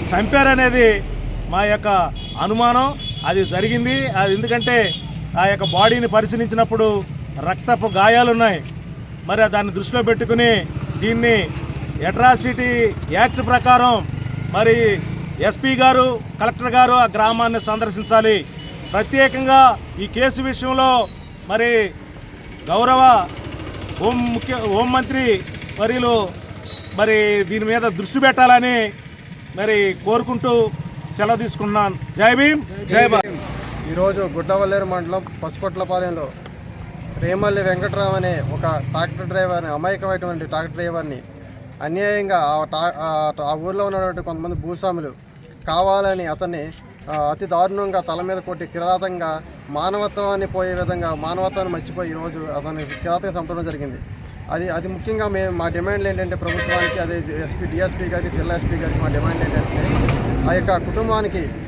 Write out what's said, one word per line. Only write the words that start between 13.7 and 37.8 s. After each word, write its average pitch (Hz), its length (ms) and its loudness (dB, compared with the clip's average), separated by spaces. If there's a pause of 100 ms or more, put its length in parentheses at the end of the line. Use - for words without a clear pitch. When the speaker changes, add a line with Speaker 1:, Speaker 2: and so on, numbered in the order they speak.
Speaker 1:
మరి 220 480 4 (380)
ఎస్పీ 262 360 0
గారు, 254 440 4 (220)
కలెక్టర్ 240 300 -2
గారు 247 200 6
ఆ 247 140 6
గ్రామాన్ని 226 560 2
సందర్శించాలి. 220 840 2 (480)
ప్రత్యేకంగా 262 840 6 (200)
ఈ 202 80 -4
కేసు 254 340 0
విషయంలో 262 680 2 (420)
మరి 226 420 2 (800)
గౌరవ 247 580 6 (760)
హోం 240 320 0
ముఖ్య-, 226 420 -2
హోంమంత్రి 247 680 2 (380)
వర్యులు 233 500 2 (680)
మరి 208 480 4
దీని 208 220 -2
మీద 226 160 2
దృష్టి 202 380 -2
పెట్టాలని 247 720 6 (640)
మరి 202 400 2 (100)
కోరుకుంటూ 233 680 2 (460)
సెలవు 214 200 2
తీసుకున్నాను. 208 580 0 (220)
జై 226 180 6
భీమ్, 294 260 4 (280)
జై 233 180 6
భారత్. 190 840 -2
Speaker 2:
ఈరోజు 185 280 0
గుడ్డవల్లేరు 190 680 0
మండలం 180 400 -4 (180)
పసుపట్లపాలెంలో 180 840 -4 (920)
రేమల్లి 196 420 0
వెంకట్రావు 190 540 0